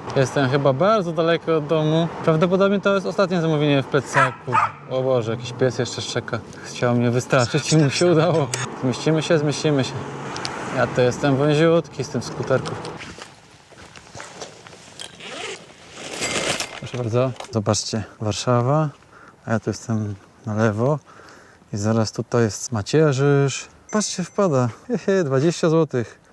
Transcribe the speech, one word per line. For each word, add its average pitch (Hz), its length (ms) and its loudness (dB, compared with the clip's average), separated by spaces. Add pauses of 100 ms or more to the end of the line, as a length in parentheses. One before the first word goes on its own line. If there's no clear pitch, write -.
(160)
Jestem 131 340 2
chyba 143 220 4
bardzo 175 400 2
daleko 165 440 0
od 151 100 -2
domu. 160 420 2 (160)
Prawdopodobnie 185 560 4
to 196 140 2
jest 196 120 -2
ostatnie 185 340 0
zamówienie 147 420 4
w - 40 -12
plecaku. - 680 0 (380)
O 131 120 -2
Boże, 123 280 2
jakiś 113 220 -6
pies 131 260 0
jeszcze 120 240 -4
szczeka. - 360 -4 (260)
Chciał 120 300 0
mnie 120 160 4
wystraszyć 127 600 2
i 156 40 6
mu 147 140 6
się 175 160 2
udało. 156 420 4 (340)
Zmieścimy 147 400 0
się, 165 160 2
zmieścimy 147 460 0
się. - 80 -6 (840)
Ja 120 100 2
to 127 160 2
jestem 127 340 2
wąziutki 151 680 2
z - 40 -10
tym 120 140 -4
skuterku. - 520 -2 (4000)
Proszę - 180 -10
bardzo. 120 340 0 (200)
Zobaczcie, 107 520 -2 (180)
Warszawa, 123 680 0 (580)
a 113 60 -4
ja 110 80 0
tu - 100 -4
jestem 107 440 -4 (320)
na 107 80 -4
lewo 113 440 0 (720)
i 110 40 -4
zaraz 110 360 0
tutaj 120 300 0
jest - 300 -2
Macierzyż. 139 960 2 (220)
Patrzcie, 202 340 -2
wpada. 139 440 0 (200)
Hehe, 190 360 0
dwadzieścia 147 440 2
złotych. 156 520 0 (120)